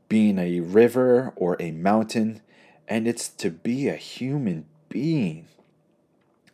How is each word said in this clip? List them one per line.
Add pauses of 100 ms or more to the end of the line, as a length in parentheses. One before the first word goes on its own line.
being
a
river
or
a
mountain, (460)
and
it's
to
be
a
human (220)
being. (1040)